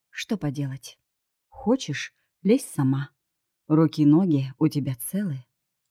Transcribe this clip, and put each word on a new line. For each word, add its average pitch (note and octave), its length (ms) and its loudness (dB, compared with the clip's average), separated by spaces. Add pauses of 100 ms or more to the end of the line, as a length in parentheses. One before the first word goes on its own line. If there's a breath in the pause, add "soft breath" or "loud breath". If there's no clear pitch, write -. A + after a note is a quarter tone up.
Что - 280 -8
поделать? C#3 600 -8 (480)
Хочешь, - 680 -4 (280)
лезь A3+ 240 2
сама. C#3 460 -2 (560)
Руки D#3 340 2
и D3 40 6
ноги D3 540 4
у D#3 80 2
тебя C3+ 280 -4
целы". F3 500 -8 (460)